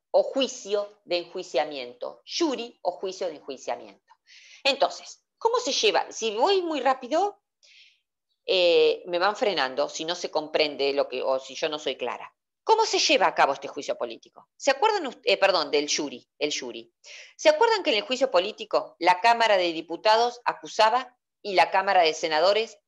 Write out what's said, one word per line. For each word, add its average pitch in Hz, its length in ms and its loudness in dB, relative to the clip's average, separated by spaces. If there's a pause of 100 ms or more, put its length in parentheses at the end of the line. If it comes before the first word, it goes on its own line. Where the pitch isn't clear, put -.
(100)
o 190 120 4
juicio 208 800 -4
de 175 140 -4
enjuiciamiento. 151 1080 -8
Juri 240 560 -4
o 180 100 -2
juicio 190 360 -8
de 151 80 -8
enjuiciamiento. 120 760 -12 (520)
Entonces, - 600 -2 (140)
¿cómo 466 200 0
se - 140 -2
lleva? - 380 0
Si 220 260 -6
voy 370 240 2
muy 320 200 -4
rápido, 277 600 -2 (1040)
eh, 170 600 4
me 175 140 -4
van 208 160 2
frenando, 147 520 -2
si - 160 -10
no 170 100 -4
se 175 160 -8
comprende 147 640 -2
lo 139 160 0
que, 127 140 -6
o 131 160 0
si 131 160 -14
yo 160 140 -4
no 151 100 -6
soy 139 180 -6
clara. - 380 -10 (300)
¿Cómo 440 200 4
se 392 140 0
lleva 254 280 4
a 156 80 0
cabo 143 200 4
este 143 140 -10
juicio 139 280 -8
político? - 600 -12
¿Se - 140 0
acuerdan 381 360 0
ust-, - 180 -12
eh, 196 120 2
perdón, 185 340 2
del 147 180 0
juri, 135 400 -6 (100)
el 147 180 -2
juri? 117 360 -12 (440)
¿Se - 120 4
acuerdan 403 340 4
que 302 80 0
en 226 60 2
el 208 60 0
juicio 254 280 -2
político 190 680 -2
la 180 220 2
Cámara 226 360 4
de 175 160 0
Diputados 214 720 0
acusaba 220 720 0 (240)
y 196 140 -8
la 170 160 4
Cámara 190 320 4
de 156 120 4
Senadores 175 720 0